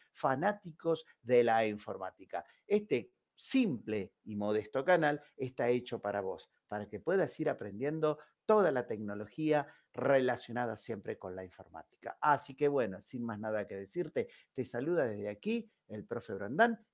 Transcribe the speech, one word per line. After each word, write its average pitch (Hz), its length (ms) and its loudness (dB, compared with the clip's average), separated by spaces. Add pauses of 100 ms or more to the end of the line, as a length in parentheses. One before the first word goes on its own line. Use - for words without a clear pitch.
(120)
fanáticos 165 920 0 (160)
de 120 220 6
la 113 240 4
informática. 95 800 -6 (200)
Este 202 460 0 (300)
simple 110 760 0 (100)
y 107 100 -10
modesto 107 500 0
canal 156 380 4 (140)
está 127 320 -2
hecho 120 320 0
para 101 200 -2
vos, 92 300 -6 (160)
para 104 220 -6
que 104 100 -8
puedas - 400 0
ir 156 100 -2
aprendiendo 147 720 -2 (260)
toda 202 280 6
la 123 160 0
tecnología 110 800 -2 (240)
relacionada 123 840 2
siempre 107 460 -8
con 92 160 -8
la 95 80 -8
informática. - 760 -16
Así 139 360 2
que 147 100 2
bueno, 123 340 0
sin 120 240 -8
más 110 140 -4
nada 107 300 -2
que 104 80 -10
decirte, 127 500 -4 (280)
te 127 100 -4
saluda 147 420 -2
desde 104 220 -4
aquí 214 420 -4 (160)
el 104 180 -10
Profe 113 300 -6
Brandán 147 580 0